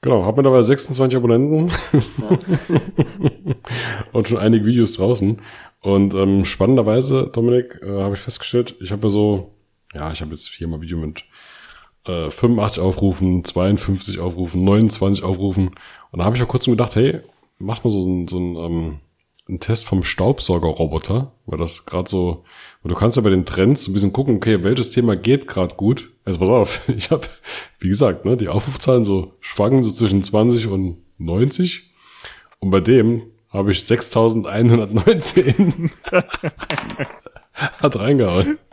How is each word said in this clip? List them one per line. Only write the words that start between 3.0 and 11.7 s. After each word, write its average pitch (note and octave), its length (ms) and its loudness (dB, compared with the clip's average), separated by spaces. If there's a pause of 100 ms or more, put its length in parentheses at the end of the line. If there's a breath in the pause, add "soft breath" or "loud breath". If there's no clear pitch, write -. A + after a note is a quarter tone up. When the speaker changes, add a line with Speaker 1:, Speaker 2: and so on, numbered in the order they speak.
Speaker 1:
<laughs> F3 40 -2 (880 loud breath)
Und A#2 140 0
schon A2 120 0
einige G#2+ 260 4
Videos A#2 280 2
draußen. G#2 460 0 (420 loud breath)
Und, G2 340 2
ähm, G2 300 2
spannenderweise, B2+ 880 2
Dominik, A#2+ 520 0
äh, G2 180 -4
hab G2+ 120 -2
ich G2 60 -8
festgestellt, - 600 -4
ich F2+ 120 -10
hab G#2 120 -6
ja A2 60 2
so, G#2 440 0 (400)
ja, D#2 180 -8
ich D#2 100 -10
hab D2+ 100 -10
jetzt D#2+ 180 -14
hier - 180 -10
mal D#2+ 140 -8
Video E2 160 -8
mit, D#2 260 -8 (800 loud breath)